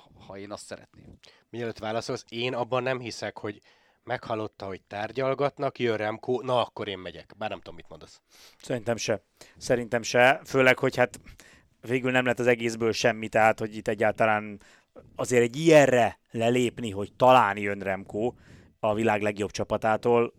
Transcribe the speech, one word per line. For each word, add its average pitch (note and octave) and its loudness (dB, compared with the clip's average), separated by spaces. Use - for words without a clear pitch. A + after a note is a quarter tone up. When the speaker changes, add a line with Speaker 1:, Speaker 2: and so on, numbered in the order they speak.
Speaker 1:
ha G2 -16
én G2+ -14
azt - -12
szeretném. - -18
Speaker 2:
Mielőtt A2+ -8
válaszolsz, A2+ -6
én A#2+ -4
abban A#2+ -2
nem B2+ -2
hiszek, A2 -10
hogy G#2 -10
meghallotta, A2 -8
hogy G2 -12
tárgyalgatnak, C3 -4
jön A#2 0
Remco, A2 -4
na B2+ 0
akkor G#2 -6
én G2 -8
megyek. E2+ -16
Bár G#2+ -8
nem G2 -8
tudom, E2 -18
mit - -20
mondasz. - -20
Speaker 3:
Szerintem A#2 -4
se. G#2 -4
Szerintem A#2+ -2
se. B2+ 4
Főleg, B2+ 4
hogy C3 0
hát B2 0
végül B2 -2
nem B2+ 2
lett A#2+ 0
az A#2+ 0
egészből A2+ 2
semmi, A2 0
tehát, A2 4
hogy A2 -8
itt G#2+ -10
egyáltalán G#2+ 0
azért B2 2
egy A#2 -2
ilyenre C3+ 4
lelépni, A#2+ 0
hogy G2 -8
talán A#2+ 6
jön G2+ -4
Remco, G2 -4
a A2 0
világ G#2+ 2
legjobb G#2 -2
csapatától, A2+ 0